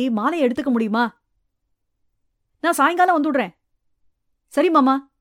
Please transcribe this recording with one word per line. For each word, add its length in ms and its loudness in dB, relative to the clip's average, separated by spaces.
மாலையை 340 -2
எடுத்துக்க 260 -2
முடியுமா? 340 -2
நான் 160 -2
சாயங்காலம் 380 2
வந்துடுறேன்." 360 -2
"சரி 180 2
மாமா, 240 4